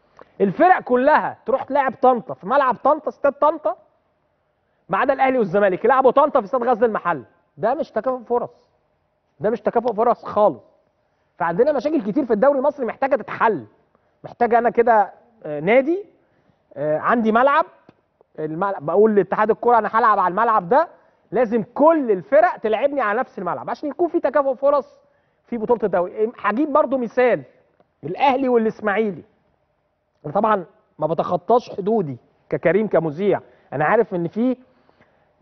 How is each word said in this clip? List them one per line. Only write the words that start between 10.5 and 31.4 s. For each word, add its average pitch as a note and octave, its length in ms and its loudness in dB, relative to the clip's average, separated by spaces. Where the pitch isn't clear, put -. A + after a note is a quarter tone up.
فعندنا F3 340 0
مشاكل D4 300 -2
كتير G#3+ 220 -4
في A#3 80 -4
الدوري C4+ 260 2
المصري C#4 280 -4
محتاجه C4+ 300 -4
تتحل. G3+ 500 -2
محتاجه A#3 340 0
انا A#3 120 0
كده، A3+ 420 2
آه، D3 160 -8
نادي، B3 440 2
آه، D3+ 240 -2
عندي G#3+ 340 0
ملعب، C#4 320 4
الملعب، D#3+ 480 -6
بقول G#3 280 4
لاتحاد G3+ 360 2
الكره: A#3 280 2
"انا G#3+ 140 0
هلعب A3 260 4
على F3+ 140 0
الملعب G#3+ 360 0
ده"، D4+ 200 2
لازم A3+ 320 0
كل D4 360 4
الفرق D4 460 2
تلعبني B3+ 440 -2
على G#3+ 180 -2
نفس C4 200 -8
الملعب D#3+ 320 -6
عشان C#4+ 180 -8
يكون E4+ 200 -2
في E4+ 120 -4
تكافؤ C4+ 340 0
فرص C#4 460 -2
في A#3 140 -8
بطوله A3 260 -2
الدوري. G3+ 540 -2
هجيب B3+ 340 -2
برضو C#4 260 2
مثال، A#3 440 0
الاهلي B3+ 440 0
والاسماعيلي. G#3+ 760 -2
انا D3 60 -10
طبعًا G#3 320 0
ما D#3 80 -2
بتخطاش E3+ 720 -2